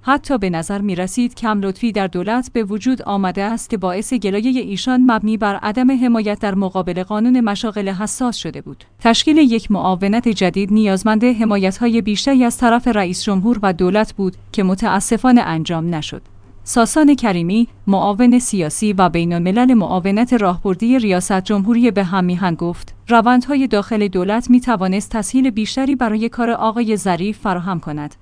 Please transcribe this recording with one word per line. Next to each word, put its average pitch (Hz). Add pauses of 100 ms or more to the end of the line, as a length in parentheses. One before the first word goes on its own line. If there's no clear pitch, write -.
حتی 277
به 196
نظر 180
می‌رسید 196
کم 214
لطفی 196
در 196
دولت 208
به 233
وجود 214
آمده 196
است 220
که 226
باعث 185
گلایهٔ 214
ایشان 254
مبنی 220
بر 202
عدم 247
حمایت 233
در 202
مقابل 185
قانون 226
مشاغل 202
حساس 214
شده 143
بود.» - (160)
تشکیل 262
یک 233
معاونت 196
جدید 196
نیازمند 214
حمایت‌های 220
بیشتری 247
از 233
طرف 240
رئیس 196
جمهور 208
و 190
دولت 185
بود 185 (160)
که 202
متاسفانه 208
انجام 165
نشد. 151 (420)
ساسان 277
کریمی، 196 (200)
معاون 202
سیاسی 202
و 185
بین 170
الملل 196
معاونت 196
راهبردی 208
ریاست 190
جمهوری 220
به 196
همیهن 180
گفت: 170 (120)
«روندهای 247
داخل 208
دولت 196
می‌توانست 208
تسهیل 254
بیشتری 254
برای 226
کار 233
آقای 220
ظریف 190
فراهم 180
کند 147